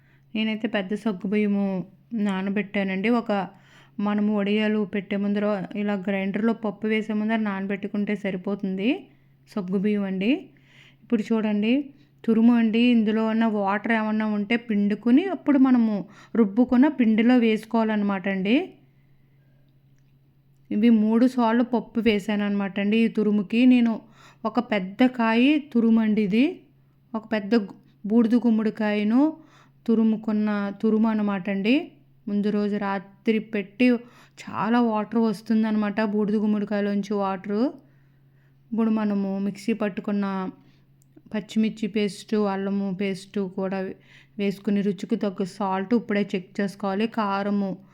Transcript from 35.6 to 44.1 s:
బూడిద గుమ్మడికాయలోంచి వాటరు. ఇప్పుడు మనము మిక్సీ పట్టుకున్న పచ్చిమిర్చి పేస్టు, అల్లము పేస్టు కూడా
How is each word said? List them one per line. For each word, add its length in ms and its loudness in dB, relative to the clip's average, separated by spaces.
బూడిద 320 0
గుమ్మడికాయలోంచి 800 -2
వాటరు. 480 -2
ఇప్పుడు 200 0
మనము 480 0
మిక్సీ 340 -4
పట్టుకున్న 540 -4
పచ్చిమిర్చి 600 -4
పేస్టు, 580 -2
అల్లము 480 -2
పేస్టు 460 -6
కూడా 240 -4